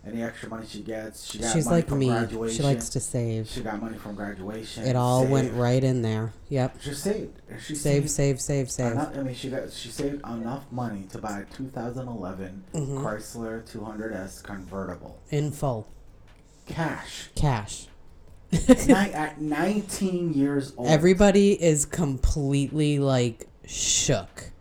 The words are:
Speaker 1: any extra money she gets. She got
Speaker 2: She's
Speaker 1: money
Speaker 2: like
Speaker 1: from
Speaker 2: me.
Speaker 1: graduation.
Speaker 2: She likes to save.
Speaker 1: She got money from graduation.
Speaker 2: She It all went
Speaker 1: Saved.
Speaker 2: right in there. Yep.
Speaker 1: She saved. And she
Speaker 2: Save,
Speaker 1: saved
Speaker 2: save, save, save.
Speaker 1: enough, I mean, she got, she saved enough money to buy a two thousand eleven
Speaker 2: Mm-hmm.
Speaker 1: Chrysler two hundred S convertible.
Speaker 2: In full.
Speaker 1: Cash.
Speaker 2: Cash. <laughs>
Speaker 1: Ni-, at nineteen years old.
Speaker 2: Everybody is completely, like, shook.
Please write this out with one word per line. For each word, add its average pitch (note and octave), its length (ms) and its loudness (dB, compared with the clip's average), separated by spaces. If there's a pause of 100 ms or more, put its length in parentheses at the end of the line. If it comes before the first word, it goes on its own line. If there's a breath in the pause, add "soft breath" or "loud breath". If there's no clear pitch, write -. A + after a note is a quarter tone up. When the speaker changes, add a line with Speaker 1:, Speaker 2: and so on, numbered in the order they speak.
Speaker 1:
any A2+ 180 -6
extra A2+ 260 -8
money A2 180 -10
she G#2 140 -12
gets. A2 480 -10
She G#2+ 100 -10
got A2+ 140 0
Speaker 2:
She's D#3+ 120 2
Speaker 1:
money E3+ 120 4
Speaker 2:
like E3 120 2
Speaker 1:
from C#3 100 0
Speaker 2:
me. C3 80 4
Speaker 1:
graduation. A2+ 500 0
Speaker 2:
She D3 60 0
likes C3+ 260 2
to C3 100 -4
save. A2+ 500 -2
Speaker 1:
She B2+ 120 -8
got G#2+ 200 -6
money A2+ 160 -8
from G#2 180 -10
graduation. G#2 680 -8
Speaker 2:
She B2+ 60 0
It B2 60 4
all B2 300 6
went C3 220 4
Speaker 1:
Saved. A2+ 100 -4
Speaker 2:
right B2 260 4
in B2+ 180 2
there. A2 320 -2 (160)
Yep. C3+ 320 -2
Speaker 1:
She C#3 120 -8
saved. - 560 -6
And - 120 -12
she D3+ 140 -8
Speaker 2:
Save, C#3+ 340 2
Speaker 1:
saved C#3 320 0
Speaker 2:
save, C#3 280 -2
save, - 20 -8
save. A#2+ 220 -2
Speaker 1:
enough, C3+ 240 -2
I C#3 60 -4
mean, B2 120 -6
she B2 140 -8
got, - 220 -8
she - 180 -12
saved C#3+ 360 -6
enough A#2 460 -6
money A#2 400 -4
to A#2 60 -12
buy G#2 220 -6
a G2 140 -10
two C3 160 -8
thousand B2 380 -8
eleven F#2+ 560 -8 (100)
Speaker 2:
Mm-hmm. C#3 320 -4
Speaker 1:
Chrysler A2+ 640 -6
two A2 140 -10
hundred A2 300 -6
S F#2 280 -10
convertible. F#2 800 -10 (100)
Speaker 2:
In D3 220 0
full. B2 360 -4 (800)
Speaker 1:
Cash. - 680 -6
Speaker 2:
Cash. B2 520 0 (320)
<laughs> - 320 -12
Speaker 1:
Ni-, B3+ 420 8
at D#3 480 2
nineteen F3 920 0
years C#3 440 2
old. B2+ 120 -2
Speaker 2:
Everybody F#3+ 720 8
is D3+ 240 6
completely, C#3+ 1120 2
like, B2+ 480 2 (180)
shook. - 960 0